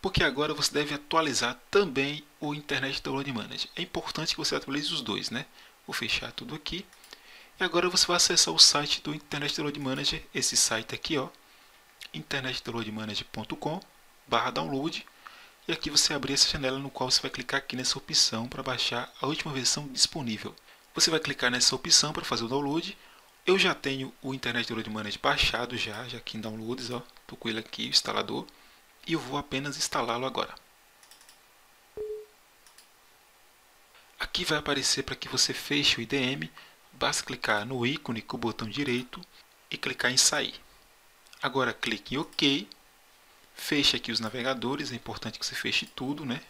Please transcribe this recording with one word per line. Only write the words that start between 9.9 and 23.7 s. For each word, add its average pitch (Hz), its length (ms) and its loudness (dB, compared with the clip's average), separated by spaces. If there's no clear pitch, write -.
esse 131 220 2
site - 360 2
aqui, - 240 -2
ó, 135 120 0
internet 135 480 -4
download 113 300 -4
manager 107 400 -6
ponto 113 240 -6
com 156 240 -4
barra 117 240 2
download. 139 560 -4
E - 20 0
aqui 156 180 -2
você 147 240 4
abrir 139 200 -2
essa - 160 6
janela 135 300 -2
no 139 100 -6
qual 127 200 -2
você - 120 4
vai 135 100 -4
clicar 139 280 -2
aqui - 180 -6
nessa 131 200 0
opção 120 480 2
pra 139 160 -8
baixar 123 480 -2
a - 40 -2
última 151 280 -2
versão 135 340 0
disponível. - 680 -2
Você - 160 6
vai 160 120 2
clicar 135 280 0
nessa 123 240 4
opção 151 380 4
pra 165 140 -6
fazer 117 180 0
o 113 60 -4
download. 147 480 -2
Eu 185 120 6
já 190 160 4